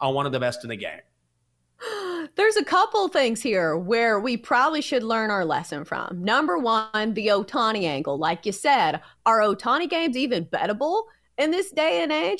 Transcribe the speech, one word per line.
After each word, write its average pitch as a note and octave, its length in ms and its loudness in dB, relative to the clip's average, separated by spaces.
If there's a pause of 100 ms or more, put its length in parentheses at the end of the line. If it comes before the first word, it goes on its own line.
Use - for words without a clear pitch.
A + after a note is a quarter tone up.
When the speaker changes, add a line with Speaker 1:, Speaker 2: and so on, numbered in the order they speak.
Speaker 1:
on C3+ 140 0
one C#3 100 0
of C#3 60 -2
the C3 80 -2
best B2 240 -2
in A#2 60 -10
the A2+ 80 -8
game? E2+ 240 -10 (800)
Speaker 2:
<gasps> G4+ 360 -8 (200)
There's G#4+ 220 4
a F4 60 0
couple G4 440 2
things B3 340 0
here F3+ 340 0
where A3 440 2
we A#3+ 180 -2
probably C#4+ 440 2
should B3+ 220 0
learn A3 280 0
our G3 120 0
lesson D3+ 400 -4
from. F3 400 -8
Number D4+ 340 2
one, A3 560 0
the G#3 140 -2
Ohtani G#3+ 560 2
angle. C#3+ 340 -2
Like D#3+ 280 -2
you G#3 60 -2
said, G3 500 2 (240)
are A3+ 140 6
Ohtani A#3+ 500 2
games E4 260 0
even A#3+ 300 -2
bettable B3+ 580 -2 (340)
in D4+ 140 2
this F#4+ 200 -2
day D#4+ 320 0
and D4+ 80 -2
age? F4 280 -2